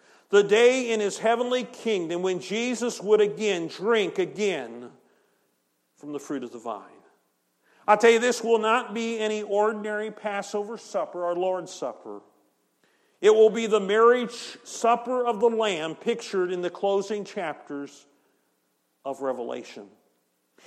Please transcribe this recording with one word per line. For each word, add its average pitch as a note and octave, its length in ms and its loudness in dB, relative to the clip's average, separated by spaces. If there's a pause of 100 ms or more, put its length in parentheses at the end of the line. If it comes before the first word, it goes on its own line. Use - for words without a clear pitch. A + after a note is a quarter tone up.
(300)
the G3+ 140 6
day A#3+ 480 4
in A3 100 0
his G3+ 160 -2
heavenly B3 480 0
kingdom F3+ 560 -4
when F#3 180 -2
Jesus A#3 640 -4
would G#3+ 180 4
again G3 480 0
drink G3 520 -2
again C#3+ 720 -4 (1040)
from D3 180 -14
the F3 60 -6
fruit C#3 240 -6
of A2+ 100 -10
the A#2+ 60 -12
vine. G#2+ 340 -10 (960)
I G#3 60 6
tell A#3 160 8
you, A3+ 80 6
this A#3+ 240 0
will A3+ 160 2
not A3 340 0
be A3+ 240 -4
any G#3+ 240 -2
ordinary G#3 680 -2
Passover G#3 680 -6
supper F3 460 -6
or F3 100 0
Lord's F3+ 400 -2
Supper. A2 460 -10 (1000)
It G#3+ 120 8
will A3 160 8
be A3+ 160 -2
the G#3+ 140 2
marriage A3+ 840 2
supper A#3+ 600 0
of A3+ 140 -2
the A#3 100 4
Lamb G3+ 460 -2
pictured G3+ 560 -4
in F3+ 100 -4
the F3 80 -2
closing G3+ 540 -2
chapters D3 840 -10 (1000)
of C3+ 160 -8
Revelation. B2 680 -6 (800)